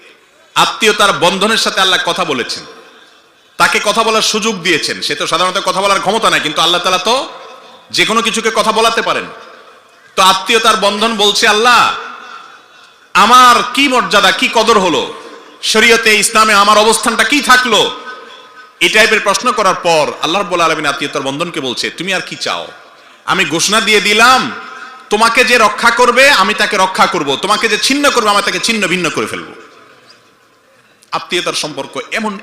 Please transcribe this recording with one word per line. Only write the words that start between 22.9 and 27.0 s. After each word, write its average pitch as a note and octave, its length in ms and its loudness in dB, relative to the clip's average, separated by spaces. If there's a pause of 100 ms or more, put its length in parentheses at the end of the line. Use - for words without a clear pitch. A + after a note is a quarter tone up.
আমি F3 200 0
ঘোষণা E3+ 360 -2
দিয়ে G#3 200 2
দিলাম, G#3+ 500 2 (580)
তোমাকে A3+ 340 2
যে A#3+ 140 2
রক্ষা A3+ 340 2
করবে B3 400 4
আমি G#3 220 2
তাকে G#3 240 -2
রক্ষা F#3 300 0